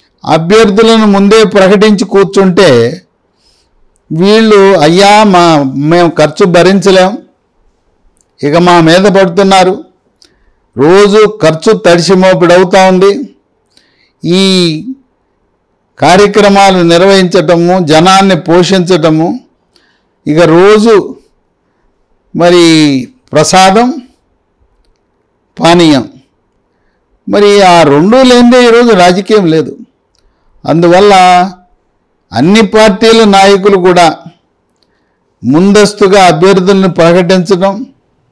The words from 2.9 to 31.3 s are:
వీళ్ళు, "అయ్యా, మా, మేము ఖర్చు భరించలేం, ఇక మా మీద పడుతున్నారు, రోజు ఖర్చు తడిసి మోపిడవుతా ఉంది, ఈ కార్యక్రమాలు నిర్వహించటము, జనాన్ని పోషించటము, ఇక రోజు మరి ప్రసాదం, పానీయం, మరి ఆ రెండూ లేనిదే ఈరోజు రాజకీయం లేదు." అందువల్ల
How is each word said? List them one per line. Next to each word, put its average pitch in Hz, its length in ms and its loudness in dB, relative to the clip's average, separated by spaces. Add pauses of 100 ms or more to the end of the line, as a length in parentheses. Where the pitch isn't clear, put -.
వీళ్ళు, 196 680 2
"అయ్యా, 196 460 0
మా, 175 380 0
మేము 147 560 -2
ఖర్చు 151 280 -2
భరించలేం, 185 720 0 (1200)
ఇక 143 140 -2
మా 175 240 2
మీద 170 240 0
పడుతున్నారు, 190 800 0 (920)
రోజు 202 680 2
ఖర్చు 160 300 -2
తడిసి 175 420 -2
మోపిడవుతా 185 720 0
ఉంది, 202 480 -2 (880)
ఈ 180 600 -2 (1120)
కార్యక్రమాలు 196 840 0
నిర్వహించటము, 175 1040 0
జనాన్ని 190 500 2
పోషించటము, 165 1040 -2 (880)
ఇక 151 120 -4
రోజు 196 800 0 (1200)
మరి 160 720 0 (240)
ప్రసాదం, 190 680 0 (1600)
పానీయం, 160 500 0 (1160)
మరి 202 340 0
ఆ 175 200 2
రెండూ 165 400 2
లేనిదే 247 420 2
ఈరోజు 240 300 2
రాజకీయం 185 520 0
లేదు." 156 320 -4 (880)
అందువల్ల 175 480 2 (1160)